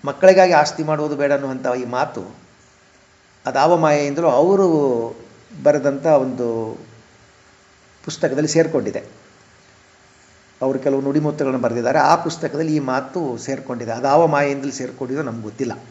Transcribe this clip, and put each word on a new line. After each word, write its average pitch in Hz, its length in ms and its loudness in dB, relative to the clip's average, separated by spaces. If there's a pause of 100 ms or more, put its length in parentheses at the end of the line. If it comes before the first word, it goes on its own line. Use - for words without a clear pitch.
ಮಕ್ಕಳಿಗಾಗಿ 185 460 6
ಆಸ್ತಿ 151 320 2
ಮಾಡುವುದು 151 320 -2
ಬೇಡ 143 180 0
ಅನ್ನುವಂಥ 135 340 -4 (120)
ಈ 123 60 -8
ಮಾತು 120 500 -6 (1080)
ಅದಾವ 143 320 4
ಮಾಯೆಯಿಂದಲೂ 147 500 0
ಅವರು 180 400 4 (960)
ಬರೆದಂಥ 143 420 0
ಒಂದು 120 720 0 (1300)
ಪುಸ್ತಕದಲ್ಲಿ 151 420 -2
ಸೇರಿಕೊಂಡಿದೆ. 151 560 0 (1600)
ಅವರು 135 180 -2
ಕೆಲವು 135 220 0
ನುಡಿಮುತ್ತುಗಳನ್ನು 143 600 -2
ಬರೆದಿದ್ದಾರೆ. 120 380 0
ಆ 143 160 6
ಪುಸ್ತಕದಲ್ಲಿ 156 600 -4
ಈ 151 40 0
ಮಾತು 131 580 -4
ಸೇರಿಕೊಂಡಿದೆ. 120 540 -8
ಅದಾವ 139 360 2
ಮಾಯೆಯಿಂದಲೂ 143 440 -2
ಸೇರಿಕೊಂಡಿದೋ 127 520 -8
ನಮ್ಗೆ 113 200 -8
ಗೊತ್ತಿಲ್ಲ. 107 480 -8